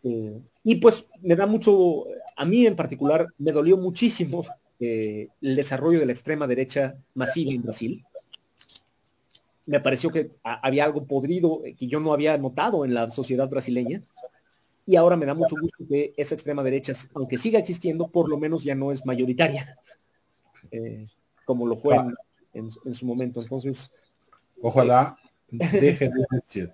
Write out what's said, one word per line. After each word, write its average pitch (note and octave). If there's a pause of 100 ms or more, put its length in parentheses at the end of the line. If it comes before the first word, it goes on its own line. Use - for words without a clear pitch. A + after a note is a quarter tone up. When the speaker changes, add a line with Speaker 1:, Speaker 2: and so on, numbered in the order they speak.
Speaker 1:
Eh, A2+ (240)
y A3+
pues - (140)
me F3
da G3
mucho, G3 (320)
a C#3
mí A3+
en G3
particular, C#3+ (140)
me D3+
dolió D#3
muchísimo, F3+ (340)
eh, A2 (120)
el C3+
desarrollo C#3+
de D3
la B2
extrema D3
derecha C3 (200)
masiva C3+
en A#2+
Brasil. A2+ (1600)
Me D3
pareció C3+
que D#3+ (140)
ha-, A2+
había C#3+
algo D3
podrido, D#3+
eh, -
que B2+
yo C#3+
no D#3
había D3+
notado C#3+
en B2+
la A#2
sociedad C3
brasileña. B2+ (840)
Y F#3
ahora F3
me D3+
da C#3
mucho D#3+
gusto E3
que C#3+
esa D3
extrema C#3+
derecha, C3+ (220)
aunque C3
siga A3+
existiendo, E3+
por E3
lo D3
menos D3+
ya C#3
no C#3
es C3+
mayoritaria, B2+ (920)
eh, A2+ (380)
como B2
lo A#2
fue C3+
en, A2+
Speaker 2:
Claro. B2 (360)
Speaker 1:
en, A2+ (160)
en B2+
su B2+
momento. B2
Entonces, C3 (680)
Speaker 2:
Ojalá B2 (340)
Speaker 1:
eh, A#2+ (220)
Speaker 2:
deje C#3+
de B2+
existir. G2+